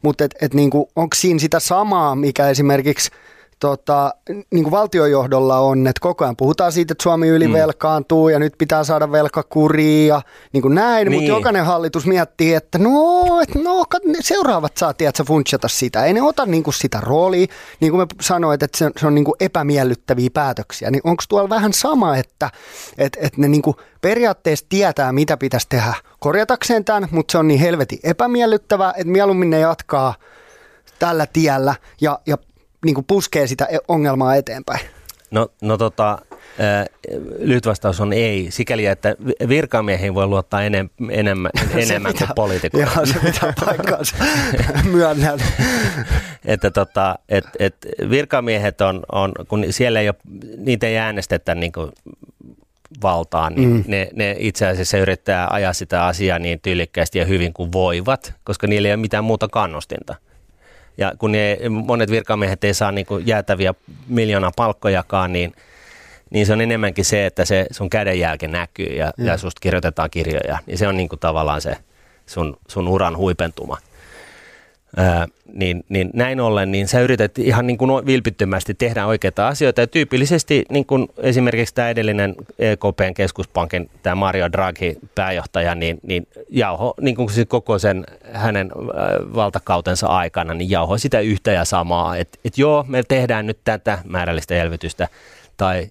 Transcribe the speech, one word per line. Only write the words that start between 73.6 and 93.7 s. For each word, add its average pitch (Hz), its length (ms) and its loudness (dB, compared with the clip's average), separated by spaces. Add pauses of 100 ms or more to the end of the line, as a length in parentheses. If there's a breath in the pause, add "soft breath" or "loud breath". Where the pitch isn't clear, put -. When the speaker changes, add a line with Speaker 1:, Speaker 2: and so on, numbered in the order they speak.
Speaker 2:
Ää, 85 300 2 (260)
niin, 90 360 -4
niin 95 260 -2
näin 127 260 -2
ollen, 101 320 0
niin 98 160 -2
sä 123 120 2
yrität 123 380 2
ihan 120 280 2
niinku 123 200 0
no-, 131 200 2
vilpittömästi 104 680 0
tehdä 113 320 -2
oikeita 104 420 0
asioita. 139 320 0
Ja 117 60 4
tyypillisesti 143 840 0
niinku 135 380 0 (100)
esimerkiksi 120 560 0
tää 117 160 0
edellinen 104 440 0 (240)
E 107 180 2
K - 40 -14 (160)
P:n 92 180 -2
keskuspankin, 90 760 -4 (120)
tää 90 120 -2
Mario 95 380 0
Draghi 92 460 -2 (160)
pääjohtaja, 87 600 -2
niin, 85 280 -4
niin 87 240 -4 (220)
jauho 104 520 -2
niinku 123 280 -2
siis 110 200 0
koko 113 300 0
sen 92 260 0 (280)
hänen, 104 380 -2 (260)
ää, 50 120 -2 (260)
valtakautensa 92 720 -2
aikana, 82 480 -2
niin 90 160 -4
jauho 90 280 0
sitä 120 220 0
yhtä 107 320 0
ja 85 120 2
samaa. 87 520 -2
Et, 87 280 -8
et 117 140 -6
joo, 147 300 2
me 127 200 -2
tehdään 120 380 0
nyt 110 180 -6
tätä 107 400 -2